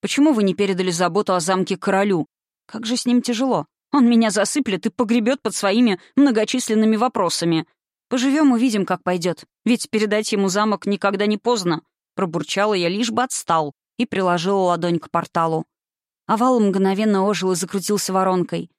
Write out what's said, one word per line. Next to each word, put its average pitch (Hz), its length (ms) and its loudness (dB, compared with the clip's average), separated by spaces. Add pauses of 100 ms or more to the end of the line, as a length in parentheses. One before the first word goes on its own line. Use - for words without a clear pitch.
Почему 285 320 2
вы 214 100 2
не 190 120 2
передали 185 360 -2
заботу 175 440 0
о 180 60 0
замке 185 360 -2
королю? 190 500 0 (400)
Как 220 200 -12
же 240 100 -2
с - 100 -4
ним 247 160 2
тяжело. 233 440 -2 (260)
Он 262 160 4
меня 226 220 4
засыплет 202 540 -2
и 220 60 -2
погребет 233 500 0
под 202 140 -6
своими 208 440 2 (160)
многочисленными 220 800 2
вопросами. 175 720 0 (420)
Поживем, 269 440 2
увидим, 220 340 0
как 180 160 -4
пойдет. 180 420 -4 (200)
Ведь - 260 0
передать 214 420 -2
ему 196 160 0
замок 208 380 -2
никогда 202 400 -2
не 214 100 0
поздно», 180 460 -2 (320)
пробурчала 190 600 -2
я, 175 140 0
лишь 214 220 -2
бы 226 120 -2
отстал, 160 520 -2 (240)
и - 80 0
приложила 185 520 0
ладонь 175 400 0
к - 120 -10
порталу. 165 560 -2 (600)
Овал 240 340 2
мгновенно 196 640 2
ожил 185 280 0
и 180 40 0
закрутился 190 560 -4
воронкой. 180 680 -2